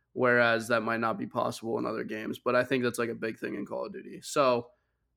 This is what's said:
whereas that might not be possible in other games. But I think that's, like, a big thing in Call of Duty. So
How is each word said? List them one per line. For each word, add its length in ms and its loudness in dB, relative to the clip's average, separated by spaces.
whereas 560 4
that 140 2
might 180 -2
not 180 0
be 80 -6
possible 520 -2
in 80 -2
other 180 -4
games. 340 -6
But 160 -2
I 100 4
think 200 0
that's, 140 -2
like, 100 0
a 60 -4
big 240 -6
thing 160 -6
in 100 -6
Call 220 -6
of 60 -10
Duty. 300 -14
So 460 2